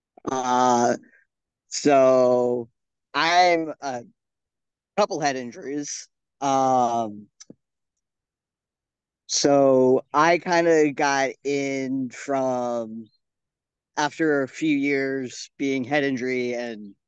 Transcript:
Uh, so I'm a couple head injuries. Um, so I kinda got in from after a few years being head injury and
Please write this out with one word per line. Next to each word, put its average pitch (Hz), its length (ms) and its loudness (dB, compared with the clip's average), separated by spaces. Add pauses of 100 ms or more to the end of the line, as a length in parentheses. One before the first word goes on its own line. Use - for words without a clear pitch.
(300)
Uh, 123 680 2 (720)
so 123 1000 2 (460)
I'm 165 680 2
a 127 220 -8 (920)
couple 202 240 -2
head 139 160 -2
injuries. 139 720 -10 (320)
Um, 123 840 0 (2000)
so 135 840 4
I 165 260 4
kinda 165 540 2
got 139 380 -2 (140)
in 135 680 -4
from 120 960 -6 (880)
after 147 460 0
a 127 60 -4
few 156 280 -2
years 135 840 -4
being 135 260 -4
head 147 180 -2
injury 127 520 -4
and 110 400 -10 (140)